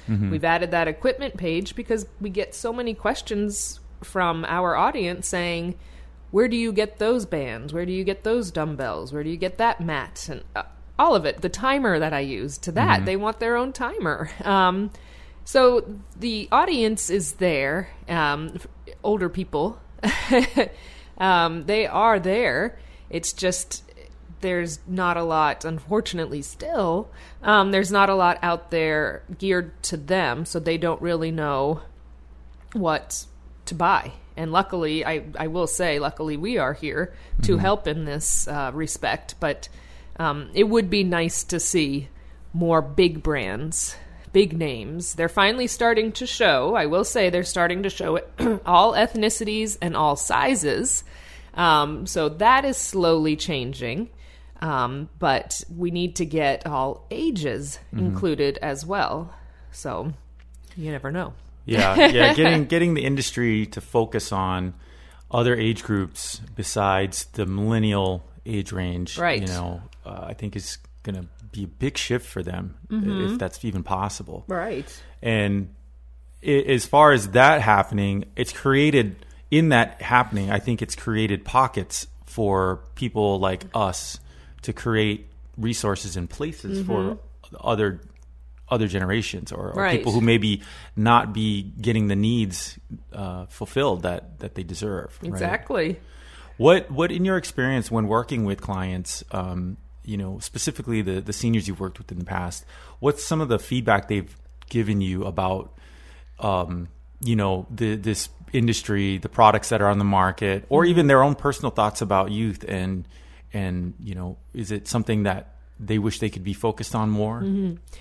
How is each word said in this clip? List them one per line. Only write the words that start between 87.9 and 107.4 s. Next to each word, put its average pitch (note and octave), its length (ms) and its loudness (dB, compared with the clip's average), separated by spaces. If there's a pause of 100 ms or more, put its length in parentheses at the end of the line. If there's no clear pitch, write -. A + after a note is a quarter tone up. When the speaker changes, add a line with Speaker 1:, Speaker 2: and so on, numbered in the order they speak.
Speaker 1:
other A2 200 2
generations F#2+ 640 -2
or, F#2+ 180 -8
or G3 120 -4
Speaker 2:
Right. F#3+ 160 2
Speaker 1:
people A#2+ 140 0
who A#2 80 4
maybe G#2+ 400 4 (360)
not A2 360 4
be G#2+ 300 -2 (180)
getting A2 280 2
the G2+ 80 2
needs, G#2+ 600 0 (360)
uh, F#2 340 -8
fulfilled G#2+ 560 -2
that, F2 380 -6
that - 160 -12
they F#2 80 -6
deserve, F#2 580 -8
right? E3+ 80 -8
Speaker 2:
Exactly. F3 720 -4 (560)
Speaker 1:
What, E3 340 6
what D#3+ 220 0
in F3 120 0
your F#3+ 120 2
experience C3 540 0
when A2 180 0
working A#2 360 0
with G2 160 -2
clients, F#2 720 -6
um, F#2 460 -4 (280)
you G#2+ 120 -6
know, F#2+ 240 -6
specifically - 600 -4
the, F#2+ 180 -2
the G2+ 120 -6
seniors A2+ 360 0
you've F2+ 120 -6
worked F#2+ 180 -8
with - 120 -16
in F2+ 80 -10
the F2+ 60 -8
past, F2+ 400 -6 (340)
what's D3 240 2
some D#3+ 180 0
of D#3 80 0
the A2+ 100 4
feedback A2 500 2
they've G2+ 260 -2 (340)
given G#2+ 320 0
you F#2 240 -2
about, F#2+ 480 -2 (680)
um, F2 480 0 (320)
you A#2 160 2
know, F#2+ 340 0